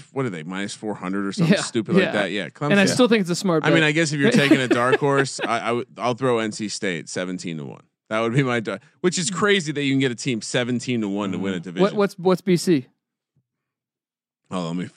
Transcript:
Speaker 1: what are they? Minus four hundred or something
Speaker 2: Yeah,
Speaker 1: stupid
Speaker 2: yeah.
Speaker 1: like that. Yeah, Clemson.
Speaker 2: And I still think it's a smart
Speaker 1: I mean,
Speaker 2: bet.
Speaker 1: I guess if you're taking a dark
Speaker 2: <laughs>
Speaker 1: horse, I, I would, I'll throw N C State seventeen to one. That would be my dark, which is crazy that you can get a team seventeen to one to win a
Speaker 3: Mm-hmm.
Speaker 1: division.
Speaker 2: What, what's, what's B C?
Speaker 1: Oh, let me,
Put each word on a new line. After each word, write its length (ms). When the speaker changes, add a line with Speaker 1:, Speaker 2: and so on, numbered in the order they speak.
Speaker 1:
what 140
are 40
they? 120
Minus 320
four 200
hundred 320
or 60
something 240
Speaker 2:
Yeah, 60
Speaker 1:
stupid 320
Speaker 2:
yeah. 100
Speaker 1:
like 100
that. 180
Yeah, 160
Clemson. 240
Speaker 2:
And 80
I 60
still 200
think 140
it's 100
a 60
smart 280
Speaker 1:
I 40
mean, 120
Speaker 2:
bet. 40
Speaker 1:
I 80
guess 200
if 80
you're 120
taking 260
a 100
dark 280
Speaker 2:
<laughs> 40
Speaker 1:
horse, 400
I, 200
I 120
would, 140
I'll 160
throw 240
N 140
C 160
State 400
seventeen 500
to 60
one. 180
That 100
would 140
be 80
my 180
dark, 220
which 160
is 120
crazy 420
that 100
you 100
can 80
get 100
a 60
team 260
seventeen 600
to 60
one 240
to 60
win 140
a 60
Speaker 3:
Mm-hmm. 60
Speaker 1:
division. 180
Speaker 2:
What, 120
what's, 240
what's 220
B 160
C? 300
Speaker 1:
Oh, 180
let 80
me, 200